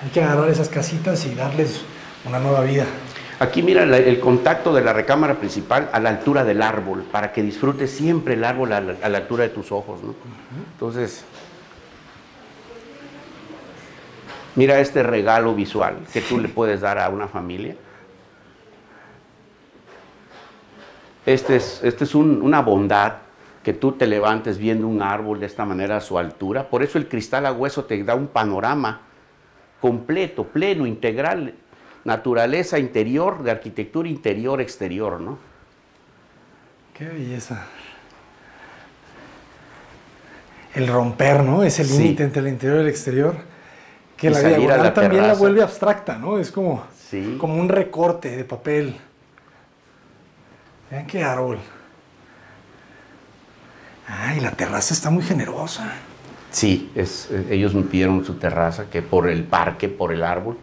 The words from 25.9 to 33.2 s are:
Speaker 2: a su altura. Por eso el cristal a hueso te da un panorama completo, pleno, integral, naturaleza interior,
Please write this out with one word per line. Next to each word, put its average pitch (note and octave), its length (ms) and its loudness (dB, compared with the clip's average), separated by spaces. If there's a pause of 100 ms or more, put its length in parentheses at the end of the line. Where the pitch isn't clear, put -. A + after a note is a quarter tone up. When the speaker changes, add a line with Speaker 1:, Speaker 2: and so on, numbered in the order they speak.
Speaker 2:
a G2+ 40 -2
su F#2+ 180 -4
altura. G2 520 -4
Por B2 140 0
eso D3 140 -2
el D3 100 -4
cristal C3 380 -4
a C3+ 60 0
hueso C3+ 320 -4
te G#2 200 -4
da A#2 100 0
un C#3 140 -2
panorama A2+ 720 -2 (800)
completo, B2+ 640 -2
pleno, E3 420 0
integral, C3 680 -2 (520)
naturaleza B2 720 0
interior, C#3 640 0